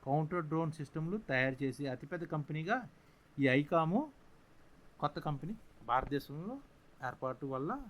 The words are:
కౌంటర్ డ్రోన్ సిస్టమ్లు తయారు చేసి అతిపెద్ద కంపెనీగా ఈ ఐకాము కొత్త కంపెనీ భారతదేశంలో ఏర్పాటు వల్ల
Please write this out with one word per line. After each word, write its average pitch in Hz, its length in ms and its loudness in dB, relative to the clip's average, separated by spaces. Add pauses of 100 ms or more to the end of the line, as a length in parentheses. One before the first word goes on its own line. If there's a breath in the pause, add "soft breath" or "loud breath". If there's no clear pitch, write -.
కౌంటర్ 156 380 2
డ్రోన్ 160 280 0
సిస్టమ్లు 160 440 -4
తయారు 131 480 0
చేసి 135 220 -2
అతిపెద్ద 151 380 -6
కంపెనీగా 160 580 -2 (560 soft breath)
ఈ 139 100 6
ఐకాము 165 640 4 (880)
కొత్త 147 180 0
కంపెనీ 156 360 -4 (340)
భారతదేశంలో 143 680 0 (480)
ఏర్పాటు 127 400 -6
వల్ల 139 320 -4 (120)